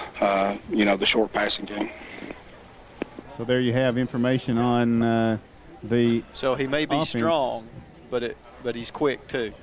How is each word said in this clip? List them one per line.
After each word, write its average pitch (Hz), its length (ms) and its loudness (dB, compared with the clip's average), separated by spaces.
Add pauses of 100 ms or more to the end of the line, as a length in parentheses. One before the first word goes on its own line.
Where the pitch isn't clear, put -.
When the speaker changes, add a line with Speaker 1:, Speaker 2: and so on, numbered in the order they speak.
(200)
Speaker 1:
uh, 98 360 2 (120)
you 107 160 2
know, 101 120 4
the 101 100 0
short 110 260 2
passing 104 320 -2
game. 101 260 -6 (1500)
Speaker 2:
So 117 80 -8
there 127 160 2
you 120 120 2
have 127 240 2
information 127 640 0
on, 120 420 4
uh, 113 380 2 (460)
the 117 400 2 (100)
Speaker 3:
So 131 220 0
he 135 100 -2
may 147 200 0
be 143 100 0
Speaker 2:
offense. 156 140 0
Speaker 3:
strong, 120 540 0 (460)
but 120 140 -2
it, 113 120 -6 (280)
but 120 100 -2
he's 117 160 -8
quick - 380 -2
too. 113 240 -4 (100)